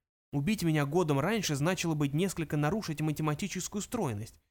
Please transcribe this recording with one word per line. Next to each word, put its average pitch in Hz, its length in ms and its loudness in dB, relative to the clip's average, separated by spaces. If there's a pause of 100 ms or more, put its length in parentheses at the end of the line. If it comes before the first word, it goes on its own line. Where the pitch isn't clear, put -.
(320)
Убить 147 320 0
меня 156 220 4
годом 147 340 2
раньше 175 360 2
значило 160 400 0
быть 143 180 0
несколько 165 420 0
нарушить 151 460 0
математическую 156 800 -2
стройность 127 580 -4 (120)